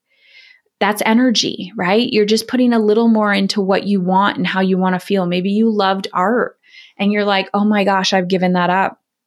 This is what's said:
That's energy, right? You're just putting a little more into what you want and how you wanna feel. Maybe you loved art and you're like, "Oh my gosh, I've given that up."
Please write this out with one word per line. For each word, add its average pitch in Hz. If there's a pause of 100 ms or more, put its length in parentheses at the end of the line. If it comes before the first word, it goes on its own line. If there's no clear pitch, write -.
(800)
That's 208
energy, 220
right? 208
You're 208
just 220
putting 247
a 233
little 220
more 214
into 196
what 190
you 202
want 190
and 180
how 185
you 190
wanna 185
feel. 190
Maybe 180
you 220
loved 196
art 202 (400)
and 202
you're 208
like, 190
"Oh 202
my 208
gosh, 190
I've 185
given 180
that 175
up." 190 (260)